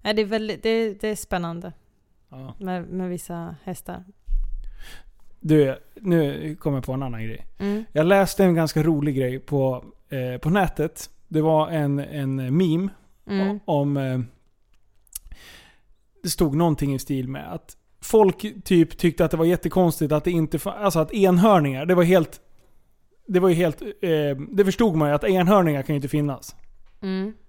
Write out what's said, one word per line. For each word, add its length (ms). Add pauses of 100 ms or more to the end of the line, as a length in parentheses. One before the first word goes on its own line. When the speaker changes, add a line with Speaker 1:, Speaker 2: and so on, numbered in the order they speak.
Speaker 1:
nej, 120
det 80
är 40
väldigt, 360
det, 380
det 80
är 80
spännande 560 (560)
Speaker 2:
Ja. 300
Speaker 1:
med, 300
med 220
vissa 540
hästar. 400 (1400)
Speaker 2:
Du, 340 (180)
nu 680
kommer 160
jag 80
på 80
en 100
annan 220
grej. 220 (120)
Speaker 1:
Mm. 340
Speaker 2:
Jag 140
läste 380
en 100
ganska 280
rolig 340
grej 220
på, 460 (240)
eh, 320
på 100
nätet. 600 (180)
Det 120
var 280
en, 300
en 380 (200)
meme 320 (380)
Speaker 1:
Mm. 240
Speaker 2:
o-, 140
om, 320
eh, 220 (2000)
det 80
stod 240
någonting 400
i 40
stil 300
med 240
att 240 (240)
folk 640
typ 340
tyckte 260
att 60
det 60
var 80
jättekonstigt 680
att 120
det 60
inte 280
fa-, 260
alltså 140
att 140
enhörningar, 760
det 80
var 80
helt, 380 (840)
det 140
var 80
ju 60
helt, 280
eh, 540 (140)
det 140
förstod 320
man 120
ju 60
att 100
enhörningar 580
kan 120
ju 20
inte 120
finnas. 480 (460)
Speaker 1:
Mm. 300 (160)